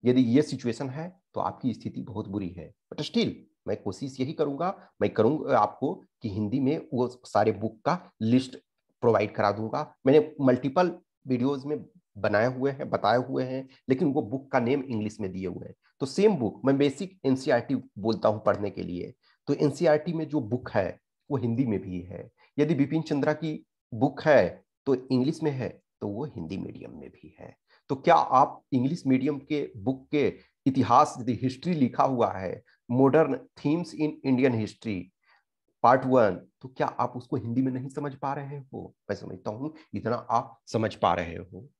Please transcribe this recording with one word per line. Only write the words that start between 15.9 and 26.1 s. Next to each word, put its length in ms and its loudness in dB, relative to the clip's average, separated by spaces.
तो 60 -4
सेम 300 4
बुक, 280 -4
मैं 140 4
बेसिक 480 -2
एनसीईआरटी 480 2
बोलता 540 -2
हूँ 160 0
पढ़ने 260 0
के 120 -10
लिए, 320 -8
तो 80 0
एनसीईआरटी 580 2
में 160 -4
जो 120 -2
बुक 300 -4
है, 280 -2
वो 60 -2
हिंदी 280 0
में 160 0
भी 200 -8
है। 300 -14
यदि 160 2
बिपिन 280 0
चंद्रा 300 0
की 340 -6
बुक 280 -2
है, 420 4
तो 80 4
इंग्लिश 480 0
में 80 0
है, 320 -8
तो 80 -6
वो 160 -6